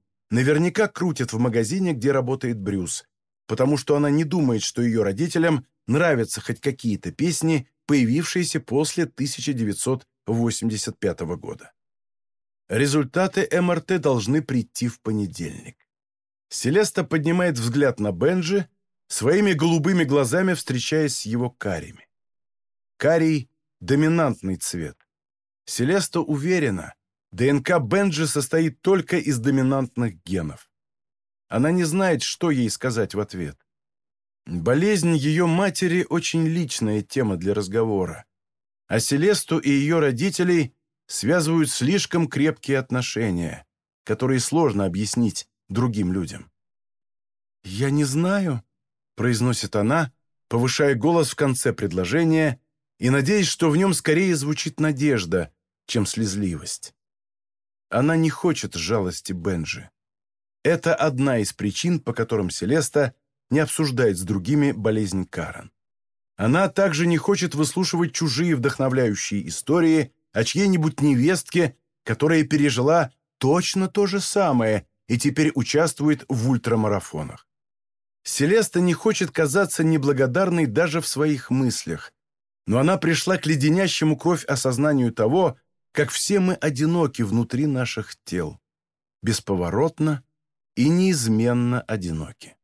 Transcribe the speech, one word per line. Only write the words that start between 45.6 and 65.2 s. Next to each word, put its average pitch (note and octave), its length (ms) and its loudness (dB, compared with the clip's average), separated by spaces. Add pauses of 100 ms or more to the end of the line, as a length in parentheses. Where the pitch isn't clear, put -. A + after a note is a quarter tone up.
другим G#2 460 -2
людям. F2+ 360 -6 (1120)
«Я G2+ 260 -4
не D3 160 2
знаю», E3 580 0 (540)
произносит A#2 580 0
она, B2+ 380 0 (340)
повышая C3 480 2
голос D3 360 2
в - 40 -12
конце C#3 380 0
предложения C3 880 0 (380)
и B2 100 0
надеясь, D3+ 380 2
что - 220 0
в D3 60 4
нем F#3+ 180 4
скорее E3+ 420 2
звучит C#3+ 440 -4
надежда, B2+ 720 0 (360)
чем A2+ 180 0
слезливость. G2 880 -6 (960)
Она D3 260 2
не D#3+ 140 2
хочет - 460 -2
жалости F#2 580 -4
Бенджи. E2+ 560 -6 (760)
Это D#3+ 320 2
одна C3+ 440 0
из G2+ 120 -2
причин, D3 480 -2
по - 140 -6
которым G#2+ 360 -2
Селеста C#3 640 0 (360)
не C#3 100 2
обсуждает C3 580 0
с F2 40 -6
другими A2 500 0
болезнь G#2 540 -2